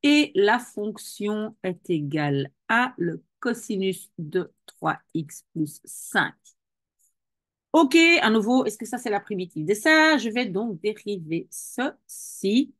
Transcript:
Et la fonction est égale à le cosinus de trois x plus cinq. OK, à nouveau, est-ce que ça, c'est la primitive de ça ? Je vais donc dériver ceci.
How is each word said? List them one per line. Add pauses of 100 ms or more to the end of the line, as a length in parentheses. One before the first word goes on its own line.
Et
la
fonction
est
égale (160)
à
le (200)
cosinus
de (120)
trois (160)
x
plus
cinq. (1400)
OK, (240)
à
nouveau,
est-ce
que
ça,
c'est
la
primitive
de
ça ?
Je
vais
donc
dériver
ceci.